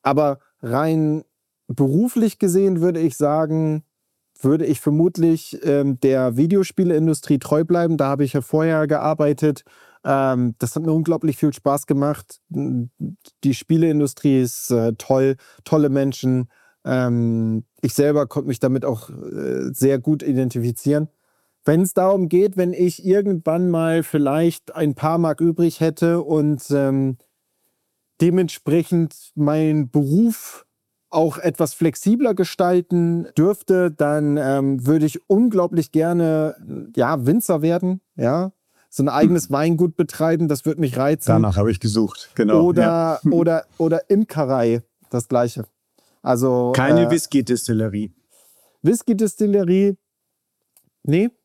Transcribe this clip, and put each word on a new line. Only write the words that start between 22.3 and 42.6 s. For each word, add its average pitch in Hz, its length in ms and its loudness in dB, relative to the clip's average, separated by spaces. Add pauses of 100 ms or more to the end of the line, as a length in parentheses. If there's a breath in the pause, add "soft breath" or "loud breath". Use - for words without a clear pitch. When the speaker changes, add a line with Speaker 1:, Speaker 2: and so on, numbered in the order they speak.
Speaker 1:
wenn 180 160 -2
ich 180 320 -2
irgendwann 180 640 0
mal 165 360 0
vielleicht 156 680 -2
ein 151 200 -2
paar 160 240 -2
Mark 160 220 0
übrig 165 400 0
hätte 170 420 0
und, 151 480 0
ähm, 135 480 0 (1040)
dementsprechend 170 1120 0
meinen 151 560 0
Beruf 165 720 0 (460)
auch 156 280 0
etwas 165 360 -2
flexibler 214 600 0
gestalten 175 920 0 (100)
dürfte, 180 540 2
dann, 151 480 0
ähm, 135 480 -2
würde 156 200 2
ich - 220 -6
unglaublich 190 640 2
gerne, 160 640 0 (420)
ja, 131 300 0
Winzer 175 340 0
werden, 180 400 -2 (140)
ja. 160 380 -2 (380)
So - 120 -4
ein 143 60 2
eigenes 156 400 2
Speaker 2:
Hm. 139 40 -4
Speaker 1:
Weingut 160 440 0
betreiben, 160 520 0
das 143 160 -2
würde 156 160 -4
mich 127 160 -2
reizen. 143 320 0
Speaker 2:
Danach 107 280 2
habe 104 140 2
ich 104 100 -2
gesucht, 107 540 -2
genau, 113 280 4